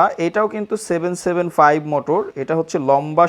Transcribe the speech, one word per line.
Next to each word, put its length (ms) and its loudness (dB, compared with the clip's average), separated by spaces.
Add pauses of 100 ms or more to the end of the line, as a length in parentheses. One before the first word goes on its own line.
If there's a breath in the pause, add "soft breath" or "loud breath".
(160)
এটাও 380 0
কিন্তু 200 -6 (140)
সেভেন 260 -2
সেভেন 340 -2
ফাইভ 300 4 (140)
মোটর, 280 0 (200)
এটা 180 -4
হচ্ছে 180 -4 (120)
লম্বা 400 2